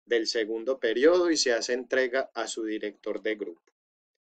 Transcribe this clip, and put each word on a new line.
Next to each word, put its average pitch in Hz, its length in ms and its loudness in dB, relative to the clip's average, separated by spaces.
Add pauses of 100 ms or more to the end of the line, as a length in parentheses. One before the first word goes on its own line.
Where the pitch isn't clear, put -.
del 113 220 2
segundo 113 500 -2
periodo 160 540 4
y 156 40 2
se 127 160 2
hace 117 200 -2
entrega 131 640 -2
a 117 120 -4
su 117 160 -8
director 107 600 -6
de 110 120 -2
grupo. 92 380 -10 (540)